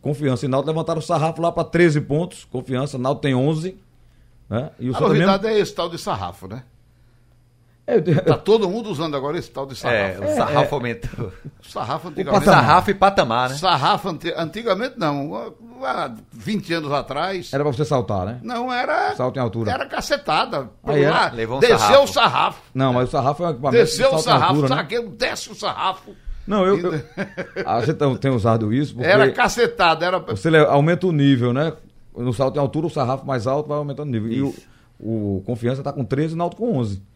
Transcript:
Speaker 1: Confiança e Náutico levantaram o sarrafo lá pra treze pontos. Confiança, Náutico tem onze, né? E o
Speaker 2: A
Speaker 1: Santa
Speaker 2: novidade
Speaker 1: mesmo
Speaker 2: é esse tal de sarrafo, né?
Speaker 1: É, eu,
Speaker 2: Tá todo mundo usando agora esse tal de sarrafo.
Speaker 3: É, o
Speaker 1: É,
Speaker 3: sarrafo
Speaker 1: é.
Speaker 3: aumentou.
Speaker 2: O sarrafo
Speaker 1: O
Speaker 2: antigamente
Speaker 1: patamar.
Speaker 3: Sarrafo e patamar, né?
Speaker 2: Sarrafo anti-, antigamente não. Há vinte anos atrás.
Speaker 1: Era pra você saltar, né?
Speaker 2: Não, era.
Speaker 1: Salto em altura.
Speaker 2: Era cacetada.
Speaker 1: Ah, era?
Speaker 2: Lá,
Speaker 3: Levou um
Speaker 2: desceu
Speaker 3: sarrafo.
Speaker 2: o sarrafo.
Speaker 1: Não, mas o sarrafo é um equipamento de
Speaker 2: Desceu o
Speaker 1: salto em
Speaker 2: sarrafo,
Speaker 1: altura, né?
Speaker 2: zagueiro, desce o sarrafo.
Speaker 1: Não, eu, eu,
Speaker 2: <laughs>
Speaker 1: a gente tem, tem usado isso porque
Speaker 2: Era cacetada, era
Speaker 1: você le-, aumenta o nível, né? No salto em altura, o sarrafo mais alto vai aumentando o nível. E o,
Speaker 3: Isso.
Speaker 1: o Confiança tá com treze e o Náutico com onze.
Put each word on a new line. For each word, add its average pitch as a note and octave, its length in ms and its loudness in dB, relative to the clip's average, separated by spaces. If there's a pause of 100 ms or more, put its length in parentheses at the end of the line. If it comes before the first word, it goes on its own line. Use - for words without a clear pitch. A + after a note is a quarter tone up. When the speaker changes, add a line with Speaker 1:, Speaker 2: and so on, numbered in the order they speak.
Speaker 1:
Confiança C#3+ 460 -2
e - 20 -2
Náutico C3+ 220 0
levantaram E3 280 -2
o D#3 40 -8
sarrafo D#3+ 360 -2
lá E3+ 120 0
pra E3+ 120 -2
treze D#3+ 380 4
pontos. E3 440 -4
Confiança, C3 520 -6
Náutico C3+ 240 -2
tem C3+ 140 2
onze, D#3 420 0 (720)
né? A#2 300 -4
E B2 100 -4
o - 20 -2
Speaker 2:
A A#2+ 40 -2
Speaker 1:
Santa - 140 0
Speaker 2:
novidade F#3+ 340 4
Speaker 1:
mesmo A3 140 0
Speaker 2:
é G3+ 40 2
esse - 140 -4
tal F3 120 -4
de E3 120 -10
sarrafo, G2 480 -8
né? A#2+ 160 -14 (1200)
Speaker 1:
É, A#3+ 120 2
eu, E3 260 2
Speaker 2:
Tá D3+ 140 4
todo G3+ 320 2
mundo G#3+ 220 -6
usando D3+ 260 -4
agora C#3+ 220 -4
esse - 100 -12
tal C#3 160 -8
de C3+ 100 -14
sarrafo. G2+ 480 -2
Speaker 3:
É, - 40 -4
o - 20 0
Speaker 1:
É, D4+ 60 0
Speaker 3:
sarrafo C#3 400 2
Speaker 1:
é. - 20 -2
Speaker 3:
aumentou. A#2+ 540 -6 (280)
Speaker 2:
O - 80 -20
sarrafo D3+ 400 -6
Speaker 1:
O - 40 -10
Speaker 2:
antigamente - 340 0
Speaker 1:
patamar. E3 200 8
Speaker 3:
Sarrafo F3 260 4
e - 20 2
patamar, C#3+ 560 2
né? C3+ 60 -6
Speaker 2:
Sarrafo F3 540 0
anti-, D#3+ 280 -6
antigamente G#3+ 600 -4
não. E3 580 -4 (280)
Há A3+ 280 -4 (200)
vinte E3 400 -6
anos D#3 200 -4
atrás. D3 600 -4
Speaker 1:
Era C#3 120 -2
pra C#3+ 100 0
você D3 100 -2
saltar, A2 440 -2
né? B2 160 -8
Speaker 2:
Não, A#3+ 280 -6
era. D4+ 440 -2
Speaker 1:
Salto B2+ 220 -2
em - 20 -6
altura. A2+ 320 -2
Speaker 2:
Era C#3 160 -4
cacetada. E3 840 -2 (140)
Speaker 1:
Ah, D3 160 0
era? C#3+ 100 6
Speaker 2:
Lá, D#3+ 220 2
Speaker 3:
Levou A#2 260 -4
um - 20 -4
Speaker 2:
desceu A3+ 200 6
Speaker 3:
sarrafo. C4+ 240 8
Speaker 2:
o - 40 2
sarrafo. G3 540 0 (140)
Speaker 1:
Não, C3 180 2
mas B2 160 2
o - 20 -8
sarrafo C#3 320 0
é - 40 -2
um - 40 0
equipamento D3 340 4
de - 60 -4
Speaker 2:
Desceu B3 160 2
o C4+ 40 6
Speaker 1:
salto B3 100 0
em - 80 -4
Speaker 2:
sarrafo, E3 240 6
Speaker 1:
altura, C#3+ 160 2
né? B2+ 60 2
Speaker 2:
zagueiro, A3 340 -4
desce - 420 -8
o G3 40 -16
sarrafo. F#3 560 -6 (340)
Speaker 1:
Não, G3 220 2
eu, G3 120 4
eu, F3 120 -2 (420)
Speaker 2:
<laughs> - 320 -8
Speaker 1:
a A2 160 0
gente D#3 140 0
tem, C3+ 220 2
tem C3+ 140 0
usado A2 420 2
isso C3+ 220 -2
porque B2+ 120 -2
Speaker 2:
Era G#3 240 6
cacetada, F#3+ 720 2
era F#3 140 0
Speaker 1:
você E3 300 -2
le-, D#3+ 100 6
aumenta D#3 480 4
o F3+ 40 2
nível, C#3 420 4
né? D#3+ 200 -2 (420)
No B2 180 -2
salto C3 240 0
em - 20 -2
altura, C#3+ 260 -2
o D#3 40 -2
sarrafo C3+ 360 -2
mais B2+ 220 -2
alto D3 200 -2
vai D3 120 -4
aumentando D3 300 -8
o - 20 -2
nível. A2+ 200 -2
E C3 120 -2
o, C#3 60 0
Speaker 3:
Isso. - 120 -12 (380)
Speaker 1:
o G2+ 460 -4
Confiança A#2+ 360 -4
tá C#3 100 -6
com C#3 140 -6
treze D3+ 280 -2
e - 20 -8
o - 20 -6
Náutico F3 260 -4
com A#3+ 140 0
onze. G2+ 240 -2 (140)